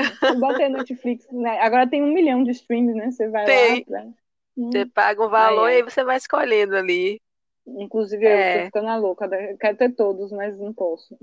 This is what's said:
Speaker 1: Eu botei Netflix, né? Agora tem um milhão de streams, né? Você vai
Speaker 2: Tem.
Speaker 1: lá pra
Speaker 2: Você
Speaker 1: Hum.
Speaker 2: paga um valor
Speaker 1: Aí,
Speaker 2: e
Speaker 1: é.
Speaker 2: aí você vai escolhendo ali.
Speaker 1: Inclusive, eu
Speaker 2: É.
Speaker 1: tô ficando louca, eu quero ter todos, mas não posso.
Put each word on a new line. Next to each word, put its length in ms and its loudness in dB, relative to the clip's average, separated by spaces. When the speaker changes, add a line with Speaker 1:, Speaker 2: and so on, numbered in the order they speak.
Speaker 1:
Eu 160 2
botei 300 0
Netflix, 600 -6
né? 280 -4
Agora 280 4
tem 160 0
um 100 0
milhão 300 2
de 80 0
streams, 420 -2
né? 180 -4
Você 180 -4
vai 160 -2
Speaker 2:
Tem. 340 4
Speaker 1:
lá 60 -10
pra 180 -10
Speaker 2:
Você 280 -4
Speaker 1:
Hum. 100 -8
Speaker 2:
paga 320 2
um 40 -6
valor 360 4
Speaker 1:
Aí, 80 2
Speaker 2:
e 40 6
Speaker 1:
é. 40 6
Speaker 2:
aí 20 -4
você 200 -4
vai 140 0
escolhendo 580 0
ali. 440 0
Speaker 1:
Inclusive, 580 -4
eu 40 8
Speaker 2:
É. 300 4
Speaker 1:
tô 60 -4
ficando 360 -4
louca, 240 -2
eu 320 -6
quero 200 -2
ter 180 2
todos, 360 -2
mas 260 -8
não 160 -12
posso. 500 -8